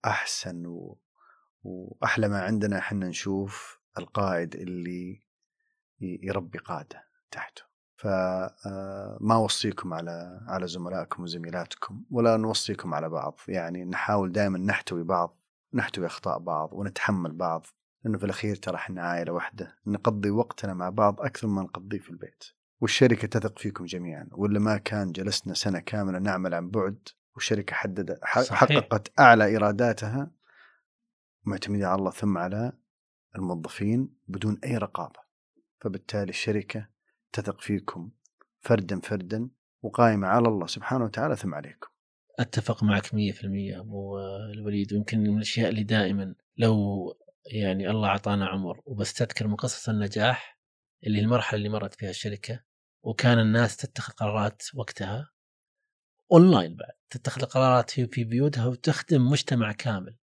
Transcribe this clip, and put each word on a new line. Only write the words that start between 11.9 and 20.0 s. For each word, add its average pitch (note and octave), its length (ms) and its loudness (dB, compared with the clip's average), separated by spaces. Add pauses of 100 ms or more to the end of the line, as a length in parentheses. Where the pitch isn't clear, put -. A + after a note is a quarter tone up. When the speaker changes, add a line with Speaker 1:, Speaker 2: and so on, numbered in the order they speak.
Speaker 1:
ولا A#2 260 4
نوصيكم G#2+ 580 -2
على D#2+ 140 -4
بعض. D2+ 400 -6
يعني F2+ 360 -4
نحاول F#2 480 0
دائما G2 260 0
نحتوي F#2 460 -2
بعض، F2 340 0 (360)
نحتوي F#2 320 -2
أخطاء E2 320 -4
بعض D#2+ 340 -4
ونتحمل F#2 600 -2
بعض، E2 340 -2 (380)
لأنه G#2+ 140 0
في G2+ 60 -4
الأخير G2+ 320 -2
ترى F2+ 200 -6
حنا F2+ 260 -8
عائلة F2 300 -2
واحدة، - 540 -8
نقضي G#2 440 0